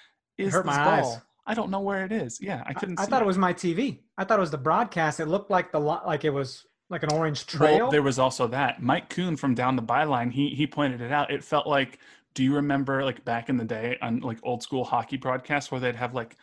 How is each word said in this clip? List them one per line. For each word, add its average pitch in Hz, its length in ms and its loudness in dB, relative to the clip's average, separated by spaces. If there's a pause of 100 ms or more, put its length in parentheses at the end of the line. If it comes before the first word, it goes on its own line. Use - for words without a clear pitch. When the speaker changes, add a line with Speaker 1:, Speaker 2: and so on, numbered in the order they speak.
(380)
Speaker 1:
It 190 80 -2
Speaker 2:
is 131 80 0
Speaker 1:
hurt 185 120 2
Speaker 2:
this 143 100 2
Speaker 1:
my 143 100 2
Speaker 2:
ball? 147 280 4
Speaker 1:
eyes. 117 80 -10 (260)
Speaker 2:
I 220 60 -2
don't 214 180 -2
know 196 100 -2
where 196 240 -2
it 190 60 -6
is." 165 300 -4
Yeah, 185 240 -6
I - 60 -8
Speaker 1:
I, - 20 -6
Speaker 2:
couldn't 180 260 -4
Speaker 1:
I 196 60 0
Speaker 2:
see - 40 -8
Speaker 1:
thought 247 120 4
Speaker 2:
it. 214 40 2
Speaker 1:
it - 20 2
was 185 100 2
my 180 160 2
T 175 200 -2
V. 220 300 -4 (140)
I 196 60 -4
thought 208 140 4
it 196 40 4
was 160 100 0
the 151 60 -4
broadcast. 160 600 0
It 160 80 -4
looked 196 240 -2
like 180 200 2
the 156 80 0
li-, 151 260 0
like 156 200 -2
it 156 40 4
was, 139 360 -4 (260)
like, 165 100 -6
an 151 100 0
orange 156 320 0 (160)
Speaker 2:
Well, 151 80 8
Speaker 1:
trail. 151 220 6
Speaker 2:
there 147 140 6
was 131 160 2
also 131 280 2
that. 127 360 0
Mike 139 260 2
Kuhn 175 260 -2
from 131 200 2
Down 127 200 2
the 127 60 0
Byline, 123 500 0
he, 143 200 0
he 143 160 0
pointed 131 340 -2
it 120 100 -4
out. 147 200 0
It 143 120 -4
felt 151 220 0
like, 139 320 0 (380)
do 135 80 0
you 131 120 4
remember, 139 480 0
like, 123 220 -4
back 117 240 -4
in 131 80 2
the 113 80 -2
day 117 380 -4
on, 117 160 -2
like, 113 240 -6
old 123 180 -4
school 127 240 -4
hockey 123 320 -2
broadcasts 131 540 -4
where 127 100 -4
they'd 123 140 0
have, 120 180 -4
like, 117 300 -6